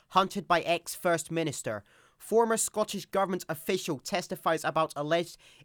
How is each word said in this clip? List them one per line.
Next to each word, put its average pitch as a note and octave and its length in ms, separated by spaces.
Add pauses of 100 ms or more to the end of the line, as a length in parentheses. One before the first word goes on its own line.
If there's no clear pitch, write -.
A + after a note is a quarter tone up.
hunted F#3+ 380
by E3+ 140
ex-First E3+ 680
Minister. D#3 540 (340)
Former A3+ 400
Scottish G#3+ 480
Government F#3+ 420
official E3 520
testifies E3+ 640
about D#3+ 320
alleged E3 420 (280)